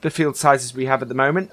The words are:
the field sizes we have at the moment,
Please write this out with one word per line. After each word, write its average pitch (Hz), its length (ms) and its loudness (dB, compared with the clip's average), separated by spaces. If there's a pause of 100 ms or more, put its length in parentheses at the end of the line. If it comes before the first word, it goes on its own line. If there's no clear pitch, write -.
the 156 100 -4
field 147 260 -2
sizes 131 380 2
we 131 120 -4
have 135 160 0
at 120 60 -6
the 123 60 -8
moment, 147 380 0